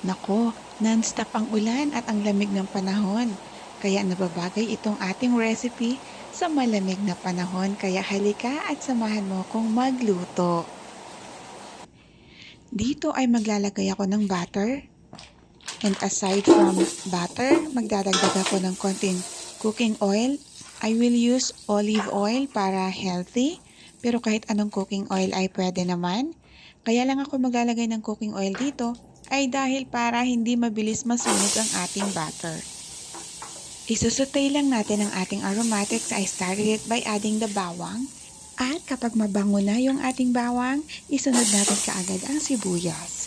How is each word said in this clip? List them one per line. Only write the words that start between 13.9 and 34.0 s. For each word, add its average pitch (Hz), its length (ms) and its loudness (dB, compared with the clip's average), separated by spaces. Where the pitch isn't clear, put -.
ako 190 160 0
ng 208 160 2
butter. 196 560 -2
And 196 240 2
aside 196 480 4
from 190 320 8
butter, 240 640 2
magdadagdag 196 720 2
ako 190 160 2
ng 185 160 -2
konting 190 480 0
cooking 220 400 2
oil. 220 320 4
I 220 160 2
will 240 160 6
use 240 400 4
olive 208 400 2
oil 214 400 2
para 190 400 0
healthy, 190 720 -2
pero 233 160 2
kahit 220 320 0
anong 208 160 2
cooking 196 400 -4
oil 190 240 2
ay 190 240 0
pwede 185 320 0
naman. 180 480 -2
Kaya 240 140 4
lang 269 160 2
ako 277 180 -4
maglalagay 240 540 2
ng 226 100 -2
cooking 214 320 -6
oil 196 220 -2
dito 247 400 -4
ay 269 220 0
dahil 269 340 0
para 240 400 0
hindi 240 300 2
mabilis 220 500 0
masunog 220 540 2
ang 220 100 0
ating 196 300 -2
butter. 165 400 -6
Isusutay 269 640 2